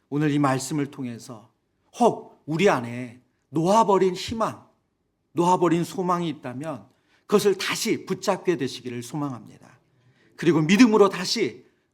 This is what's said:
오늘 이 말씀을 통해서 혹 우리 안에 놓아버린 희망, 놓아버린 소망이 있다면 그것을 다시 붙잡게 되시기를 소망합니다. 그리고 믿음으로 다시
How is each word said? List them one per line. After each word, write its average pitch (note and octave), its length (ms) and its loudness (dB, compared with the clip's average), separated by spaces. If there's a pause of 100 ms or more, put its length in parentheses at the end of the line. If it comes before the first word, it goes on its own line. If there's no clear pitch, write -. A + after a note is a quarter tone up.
오늘 D3 220 0
이 C#3+ 60 0
말씀을 C#3+ 540 -2
통해서 A#2 600 -16 (480)
혹 - 460 0
우리 E3 240 2
안에 A#2+ 520 -4 (280)
놓아버린 F#3+ 640 2
희망, G3 540 -6 (640)
놓아버린 E3+ 520 2
소망이 F3 460 -4
있다면 C3 580 -12 (400)
그것을 G3+ 300 2
다시 - 480 -4
붙잡게 F3+ 520 -4
되시기를 B2 460 -8
소망합니다. A#2+ 760 -12 (600)
그리고 D#3 240 2
믿음으로 G3+ 480 6
다시 F3+ 560 -6 (280)